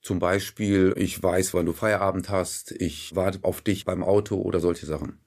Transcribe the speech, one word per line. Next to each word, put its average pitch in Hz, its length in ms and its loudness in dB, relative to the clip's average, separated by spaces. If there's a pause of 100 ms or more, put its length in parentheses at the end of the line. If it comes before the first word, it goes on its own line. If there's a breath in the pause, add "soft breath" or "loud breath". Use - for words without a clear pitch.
Zum 98 160 0
Beispiel, 98 800 2
„Ich - 260 -2
weiß, 92 320 2
wann 87 120 2
du 85 60 0
Feierabend 95 560 0
hast“, 92 440 -4
„Ich - 420 -6
warte 95 280 0
auf - 180 -2
dich 98 240 -2
beim 92 180 -2
Auto“ 104 320 2
oder - 240 0
solche 85 280 0
Sachen. 73 400 -6